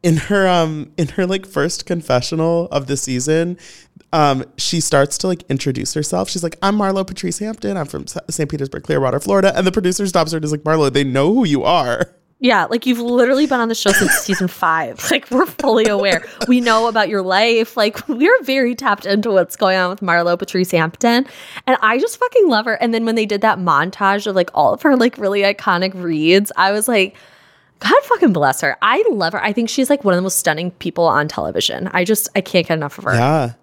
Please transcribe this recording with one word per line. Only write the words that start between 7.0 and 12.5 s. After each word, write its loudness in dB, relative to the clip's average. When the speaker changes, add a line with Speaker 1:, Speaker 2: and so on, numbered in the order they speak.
Speaker 1:
Patrice -8
Hampton. -6
I'm -6
from -10
S-, -14
Saint -4
Petersburg, -8
Clearwater, 0
Florida." 2
And 0
the 2
producers -2
stop 0
her -4
and -4
is -4
like, -6
"Marlo, 2
they 2
know 2
who 2
you 0
are." 0
Speaker 2:
Yeah, 4